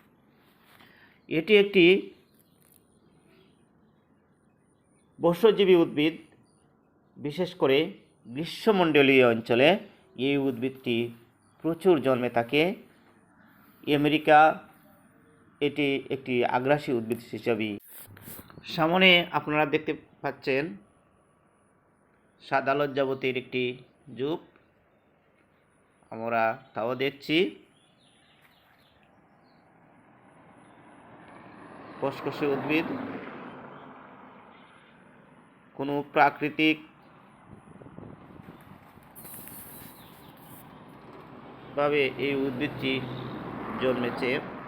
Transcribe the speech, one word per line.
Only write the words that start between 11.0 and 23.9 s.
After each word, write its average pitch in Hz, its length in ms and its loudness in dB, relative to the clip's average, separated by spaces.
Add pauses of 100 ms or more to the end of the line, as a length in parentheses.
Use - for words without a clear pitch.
প্রচুর 165 320 2 (120)
জন্মে 123 320 0
থাকে। 135 240 2 (1300)
আমেরিকা 151 420 4 (1300)
এটি 143 200 -2 (280)
একটি 127 200 -6 (220)
আগ্রাসী 143 420 0
উদ্ভিদ 117 220 -6 (140)
হিসেবেই। 107 400 -4 (1000)
সামনে 175 340 4 (300)
আপনারা 151 260 0 (100)
দেখতে 156 180 -2 (300)
পাচ্ছেন 139 420 -4 (1800)
সাদা 135 300 0
লজ্জাবতীর 131 640 -2
একটি 127 200 -6 (580)